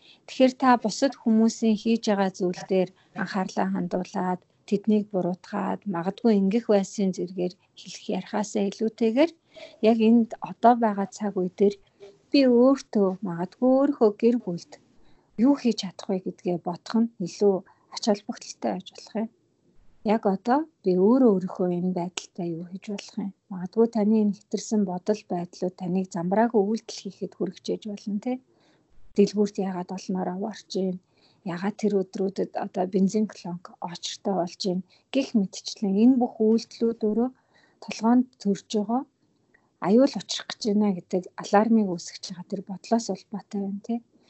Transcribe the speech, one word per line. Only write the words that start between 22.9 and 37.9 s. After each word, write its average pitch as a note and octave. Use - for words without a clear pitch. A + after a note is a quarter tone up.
юм? G3
Магадгүй F#3+
таны A3
энэ G#3
хэтэрсэн -
бодол F#3
байдлууд F3+
таныг F#3
замбраагүй G3
үйлдэл A3
хийхэд F#3+
хүргэж -
ээж F3+
болно, G3+
тэ? B3
Дэлгүүрт G3+
яагаад F#3
олноороо F#3
орж G#3
ийн? F#3
Яагаад F#3
тэр G#3
өдрүүдэд F#3+
одоо F#3+
бензин G3
колонк -
очртой -
болж F3+
ийн? F#3
Гэх C4+
мэтчлэн -
энэ B3+
бүх B3
үйлдэлүүд A3+
өөрөө A3+
толгоонд A#3+